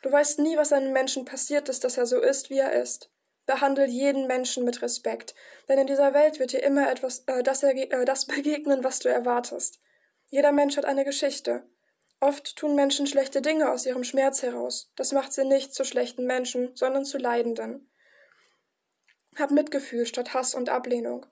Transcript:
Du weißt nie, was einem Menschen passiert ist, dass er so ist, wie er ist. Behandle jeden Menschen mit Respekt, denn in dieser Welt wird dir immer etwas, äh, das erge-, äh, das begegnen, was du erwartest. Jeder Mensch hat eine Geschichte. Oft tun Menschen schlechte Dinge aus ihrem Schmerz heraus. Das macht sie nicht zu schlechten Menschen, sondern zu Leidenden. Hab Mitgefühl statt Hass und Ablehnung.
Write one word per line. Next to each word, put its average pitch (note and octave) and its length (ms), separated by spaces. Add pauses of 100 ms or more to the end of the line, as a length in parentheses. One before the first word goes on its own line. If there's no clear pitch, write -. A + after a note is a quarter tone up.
Du C4 100
weißt C#4+ 280
nie, D#4 180
was D4 160
einem C4+ 200
Menschen C4 320
passiert C#4+ 440
ist, B3 140
dass B3 140
er B3 80
so B3 140
ist, C#4 300
wie C4+ 100
er C4+ 140
ist. - 360 (380)
Behandle C#4 380
jeden C4 420
Menschen B3+ 380
mit A#3+ 160
Respekt, - 540 (320)
denn C4+ 120
in C4+ 80
dieser C#4 260
Welt D4+ 260
wird B3+ 120
dir - 120
immer C#4 280
etwas, B3+ 360
äh, B3+ 160
das C4+ 200
erge-, C4 280
äh, B3+ 140
das C4+ 200
begegnen, C#4+ 580
was B3+ 160
du B3+ 100
erwartest. A#3+ 680 (480)
Jeder C#4+ 240
Mensch C#4+ 260
hat C#4 80
eine C4+ 200
Geschichte. A#3+ 580 (560)
Oft C#4+ 360
tun D4 200
Menschen C#4 320
schlechte C#4 340
Dinge D4+ 300
aus B3 140
ihrem B3 180
Schmerz C4+ 380
heraus. A#3+ 540
Das - 160
macht C#4 220
sie C4+ 120
nicht C4+ 280
zu C#4 100
schlechten B3 420
Menschen, B3 500
sondern C4 300
zu C#4 120
Leidenden. A#3 760 (1500)
Hab C#4+ 140
Mitgefühl C4+ 540
statt A#3+ 280
Hass B3+ 220
und B3 140
Ablehnung. B3 640